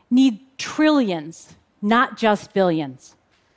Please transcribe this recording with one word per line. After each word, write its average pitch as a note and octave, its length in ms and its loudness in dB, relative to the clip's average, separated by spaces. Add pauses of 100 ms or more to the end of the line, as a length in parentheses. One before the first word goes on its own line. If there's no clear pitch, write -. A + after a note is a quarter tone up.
(100)
need B3+ 300 2 (180)
trillions, G#3+ 960 -2 (260)
not A3+ 380 0
just G#3+ 340 0
billions. D#3+ 600 -2 (420)